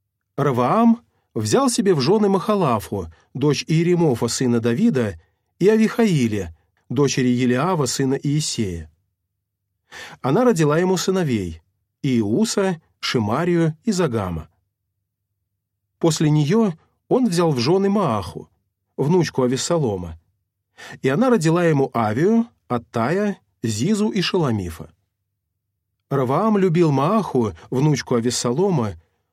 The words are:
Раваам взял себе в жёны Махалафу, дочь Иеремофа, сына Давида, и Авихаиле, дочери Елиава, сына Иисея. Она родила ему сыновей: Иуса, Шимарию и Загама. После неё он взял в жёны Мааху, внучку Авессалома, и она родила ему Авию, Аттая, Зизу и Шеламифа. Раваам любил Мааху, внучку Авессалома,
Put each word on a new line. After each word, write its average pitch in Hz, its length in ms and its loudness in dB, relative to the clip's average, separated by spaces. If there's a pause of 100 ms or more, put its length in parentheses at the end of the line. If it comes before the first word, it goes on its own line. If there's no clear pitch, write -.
(380)
Раваам 147 640 2 (320)
взял 165 360 0
себе 202 240 2
в 143 80 0
жёны 202 280 2
Махалафу, 170 840 -2 (220)
дочь 139 340 0
Иеремофа, 165 600 2
сына 120 320 0
Давида, 120 600 0 (400)
и 175 80 2
Авихаиле, 165 880 2 (340)
дочери 131 400 0
Елиава, 127 580 0
сына 135 340 -2
Иисея. 110 680 -4 (1300)
Она 160 220 0
родила 160 340 2
ему 185 200 0
сыновей: 131 640 -2 (420)
Иуса, 156 800 0 (180)
Шимарию 160 840 -2
и 226 80 -2
Загама. 113 580 -4 (1500)
После 160 300 2
неё 156 440 2 (360)
он 247 180 2
взял 170 240 0
в 127 80 -2
жёны 190 300 2
Мааху, 131 600 -2 (460)
внучку 151 480 0
Авессалома, 120 760 -2 (840)
и 131 80 0
она 208 200 2
родила 175 360 2
ему 143 280 2
Авию, 156 540 0 (200)
Аттая, 151 720 -2 (220)
Зизу 175 480 -2
и 202 120 -2
Шеламифа. 110 720 -4 (1160)
Раваам 143 480 0
любил 175 340 2
Мааху, 135 600 0 (180)
внучку 131 440 0
Авессалома, 120 840 -2 (320)